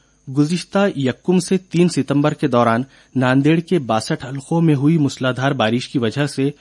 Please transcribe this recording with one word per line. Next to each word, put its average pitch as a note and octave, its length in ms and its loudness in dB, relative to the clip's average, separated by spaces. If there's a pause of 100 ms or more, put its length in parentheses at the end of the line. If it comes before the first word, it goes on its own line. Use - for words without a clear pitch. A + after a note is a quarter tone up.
(280)
गुज़िश्ता D#3 580 0 (120)
यक्कुम C#3 420 0
से F#3+ 180 0 (140)
तीन F3 160 2
सितंबर C#3+ 460 0
के D3 140 -2
दौरान A#2+ 380 2 (300)
नांदेड़ C#3 460 2
के E3 200 -2
बासठ A2+ 440 -2
हलकों C#3 360 -4
में D#3+ 140 4
हुई D3 220 2
मूसलाधार C3 560 -2
बारिश A#2+ 340 0
की C#3+ 120 -4
वजह A#2 280 -2
से C#3 340 -4